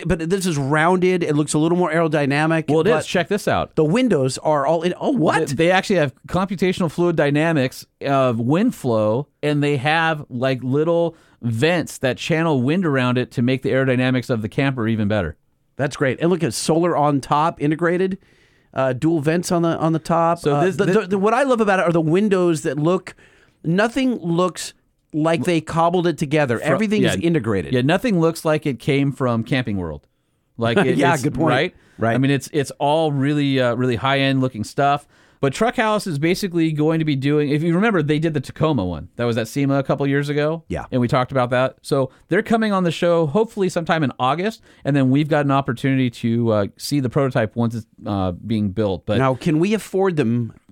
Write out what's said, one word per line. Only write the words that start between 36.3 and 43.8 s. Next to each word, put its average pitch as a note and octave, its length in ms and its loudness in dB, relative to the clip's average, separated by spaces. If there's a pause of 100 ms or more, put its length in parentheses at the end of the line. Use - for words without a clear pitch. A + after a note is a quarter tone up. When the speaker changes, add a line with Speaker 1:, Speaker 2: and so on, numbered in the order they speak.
Speaker 2:
going D#3 280 0
to D#3+ 40 0
be D3+ 120 0
doing, C#3+ 340 0
if D3+ 120 0
you E3 120 0
remember, G3 280 2
they D3+ 160 0
did D#3+ 140 -2
the D3 80 -2
Tacoma D3+ 420 -2
one. F2 340 -8
That A#2 80 -4
was A#2 120 0
at A2+ 100 -2
sema C#3 280 -2
a C#3 80 0
couple C#3+ 240 -2
years C#3+ 240 -2
ago. D3+ 380 -2
Speaker 1:
Yeah. D#2+ 220 -6
Speaker 2:
And B2 120 0
we A#2 60 0
talked B2+ 240 0
about B2 180 0
that. B2+ 320 0
So - 280 0 (180)
they're F#3+ 140 0
coming A3 300 0
on F#3+ 120 0
the E3+ 60 2
show E3+ 360 2
hopefully G3+ 420 -2
sometime E3 340 -2